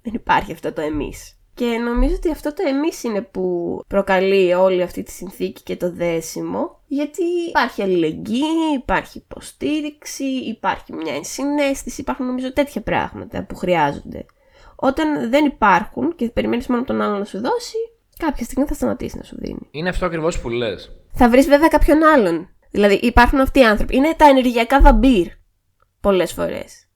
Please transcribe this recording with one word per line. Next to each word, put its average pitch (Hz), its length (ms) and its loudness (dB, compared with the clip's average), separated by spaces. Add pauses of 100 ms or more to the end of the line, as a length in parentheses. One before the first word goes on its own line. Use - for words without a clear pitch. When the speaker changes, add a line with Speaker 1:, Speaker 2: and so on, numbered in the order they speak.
Speaker 1:
Δεν 214 120 -10
υπάρχει 170 380 0
αυτό - 220 -8
το - 80 -8
"εμείς". - 560 -8 (220)
Και 247 60 -2
νομίζω 240 500 0
ότι - 160 -4
αυτό 294 220 -6
το 392 140 -6
εμείς 285 360 -2
είναι 214 180 -4
που 180 680 -6
προκαλεί 190 680 2
όλη 185 280 2
αυτή 180 220 -6
τη - 80 -14
συνθήκη 185 520 -10
και 185 120 -8
το 180 160 -4
δέσιμο, 170 960 -4
γιατί 294 340 -6 (260)
υπάρχει - 340 -2
αλληλεγγύη, 214 960 0
υπάρχει 196 420 -4
υποστήριξη, - 1040 -8
υπάρχει 233 680 -6
μια 156 200 -6
ενσυναίσθηση, 277 880 -4
υπάρχουν 262 240 -6
νομίζω 254 280 -6
τέτοια 277 280 -2
πράγματα 120 640 -4
που - 100 -14
χρειάζονται. - 680 -2 (500)
Όταν 285 540 -2
δεν 285 160 4
υπάρχουν 247 680 0
και 233 140 -4
περιμένεις 220 380 -2
μόνο 240 160 0
τον 220 180 -2
άλλον 208 180 -2
να 202 60 -4
σου 196 160 -10
δώσει, 440 360 -4 (400)
κάποια 302 280 -4
στιγμή 262 220 -2
θα - 60 -4
σταματήσει - 440 -6
να - 60 -12
σου - 160 -20
δίνει. - 320 -10
Speaker 2:
Είναι 165 180 -4
αυτό 180 160 -2
ακριβώς 170 340 -2
που 123 100 -8
λες. 117 420 -6 (220)
Speaker 1:
Θα 247 160 4
βρεις 262 180 4
βέβαια 285 200 4
κάποιον 311 360 4
άλλον. 202 460 4 (220)
Δηλαδή 202 220 4
υπάρχουν 240 460 4
αυτοί 269 200 2
οι 254 60 8
άνθρωποι. 214 300 2
Είναι 285 220 2
τα 311 80 6
ενεργειακά 254 560 4
βαμπύρ, 240 460 6 (760)
πολλές 190 320 2
φορές. - 640 -8